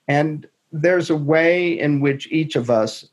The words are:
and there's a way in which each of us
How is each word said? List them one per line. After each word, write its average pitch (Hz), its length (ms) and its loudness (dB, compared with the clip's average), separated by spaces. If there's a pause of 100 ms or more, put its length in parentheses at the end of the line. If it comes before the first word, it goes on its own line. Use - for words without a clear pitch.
and 151 400 -2 (240)
there's 170 380 0
a 165 60 0
way 165 600 2
in 147 220 0
which 139 320 -2
each 160 240 -2
of 120 140 0
us 110 440 0